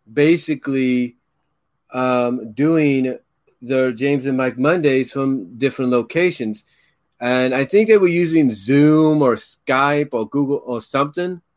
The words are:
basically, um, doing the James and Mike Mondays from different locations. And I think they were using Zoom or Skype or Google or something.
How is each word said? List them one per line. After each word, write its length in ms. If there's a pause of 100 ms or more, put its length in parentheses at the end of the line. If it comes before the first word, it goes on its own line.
(120)
basically, 1080 (720)
um, 640
doing 640 (440)
the 320
James 340
and 100
Mike 220
Mondays 520
from 460
different 320
locations. 760 (540)
And 360
I 100
think 220
they 100
were 100
using 440
Zoom 720
or 140
Skype 720
or 180
Google 340
or 200
something. 580 (160)